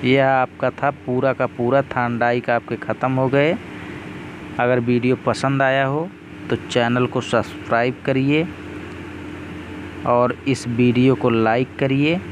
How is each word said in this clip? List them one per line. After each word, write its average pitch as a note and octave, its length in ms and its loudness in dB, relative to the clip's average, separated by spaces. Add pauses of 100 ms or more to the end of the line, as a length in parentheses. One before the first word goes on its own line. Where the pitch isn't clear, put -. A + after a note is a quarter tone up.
यह C3+ 240 4
आपका C3 420 0
था - 200 -2 (160)
पूरा B2+ 280 2
का B2+ 140 0
पूरा A#2+ 340 2
थार्नडाइक A#2+ 680 0
आपके A#2 260 0
ख़त्म - 360 -2
हो C3 160 2
गए। C#3+ 280 2 (1040)
अगर B2 200 4
वीडियो B2 360 2
पसंद C3+ 460 0
आया C3+ 240 2
हो D3+ 240 -2 (400)
तो A#2 60 2
चैनल A#2+ 500 0
को B2 160 -2
सब्सक्राइब A#2+ 840 0
करिए C#3 420 2 (1600)
और A#2+ 300 4 (120)
इस B2+ 200 -2
वीडियो B2 480 4
को B2+ 140 2
लाइक A2+ 500 2
करिए C#3+ 400 2 (120)